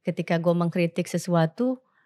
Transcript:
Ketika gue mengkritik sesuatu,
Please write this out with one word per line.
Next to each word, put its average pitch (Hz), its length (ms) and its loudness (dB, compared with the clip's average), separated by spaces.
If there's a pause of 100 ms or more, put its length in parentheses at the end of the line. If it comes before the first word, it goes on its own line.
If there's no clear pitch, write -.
Ketika 170 360 -2
gue 170 140 2
mengkritik 170 540 0
sesuatu, 175 760 0 (240)